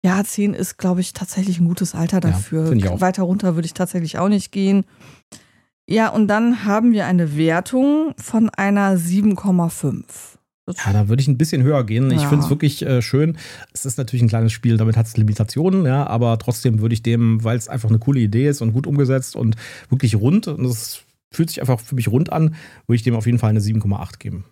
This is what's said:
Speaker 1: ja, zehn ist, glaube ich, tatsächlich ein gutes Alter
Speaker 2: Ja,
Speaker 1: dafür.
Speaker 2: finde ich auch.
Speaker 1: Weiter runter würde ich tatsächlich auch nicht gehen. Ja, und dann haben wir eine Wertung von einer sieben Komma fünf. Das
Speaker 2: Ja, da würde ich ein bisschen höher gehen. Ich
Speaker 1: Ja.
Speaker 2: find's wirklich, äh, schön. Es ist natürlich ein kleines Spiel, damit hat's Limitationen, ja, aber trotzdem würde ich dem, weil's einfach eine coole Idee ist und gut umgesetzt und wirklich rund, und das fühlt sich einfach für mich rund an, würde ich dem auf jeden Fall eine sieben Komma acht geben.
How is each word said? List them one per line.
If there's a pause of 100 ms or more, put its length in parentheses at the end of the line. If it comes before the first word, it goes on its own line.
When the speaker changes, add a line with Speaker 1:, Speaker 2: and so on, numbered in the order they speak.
Speaker 1:
ja,
zehn
ist,
glaube
ich,
tatsächlich
ein
gutes
Alter
Speaker 2:
Ja,
Speaker 1:
dafür.
Speaker 2:
finde
ich
auch.
Speaker 1:
Weiter
runter
würde
ich
tatsächlich
auch
nicht
gehen. (1040)
Ja,
und
dann
haben
wir
eine
Wertung
von
einer
sieben
Komma
fünf. (280)
Das
Speaker 2:
Ja,
da
würde
ich
ein
bisschen
höher
gehen.
Ich
Speaker 1:
Ja.
Speaker 2:
find's
wirklich,
äh,
schön. (360)
Es
ist
natürlich
ein
kleines
Spiel,
damit
hat's
Limitationen,
ja,
aber
trotzdem
würde
ich
dem,
weil's
einfach
eine
coole
Idee
ist
und
gut
umgesetzt
und (340)
wirklich
rund,
und
das (320)
fühlt
sich
einfach
für
mich
rund
an, (300)
würde
ich
dem
auf
jeden
Fall
eine
sieben
Komma
acht
geben.